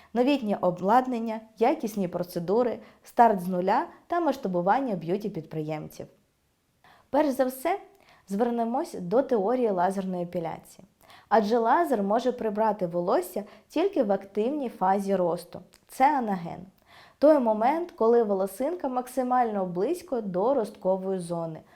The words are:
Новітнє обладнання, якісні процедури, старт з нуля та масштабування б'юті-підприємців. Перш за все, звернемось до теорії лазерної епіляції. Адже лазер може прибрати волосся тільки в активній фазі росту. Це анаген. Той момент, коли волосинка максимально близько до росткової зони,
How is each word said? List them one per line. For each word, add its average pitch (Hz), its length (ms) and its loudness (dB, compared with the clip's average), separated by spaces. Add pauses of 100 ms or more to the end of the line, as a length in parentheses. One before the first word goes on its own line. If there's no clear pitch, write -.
(140)
Новітнє 247 460 2
обладнання, 226 800 0 (180)
якісні 220 500 0
процедури, 185 720 -2 (260)
старт 220 360 4
з 175 80 -6
нуля 190 380 0 (200)
та 349 140 -2
масштабування 214 760 0
б'юті-підприємців. 160 1120 -6 (1040)
Перш 294 180 2
за 262 160 0
все, 330 340 -2 (500)
звернемось 233 680 -2
до 185 280 0
теорії 240 480 0
лазерної 185 520 -2
епіляції. 175 640 -10 (420)
Адже 220 300 4
лазер 254 440 2
може 226 300 0
прибрати 214 540 -2
волосся 202 580 -2 (240)
тільки 330 340 0
в 202 100 2
активній 233 560 -2
фазі 196 480 0
росту. 175 440 -2 (280)
Це 277 300 2
анаген. 185 420 -4 (580)
Той 302 200 8
момент, 247 520 2
коли 233 320 4
волосинка 220 680 -2
максимально 247 760 -2
близько 226 540 -4
до 202 340 0
росткової 190 640 -2
зони, 165 420 -6 (160)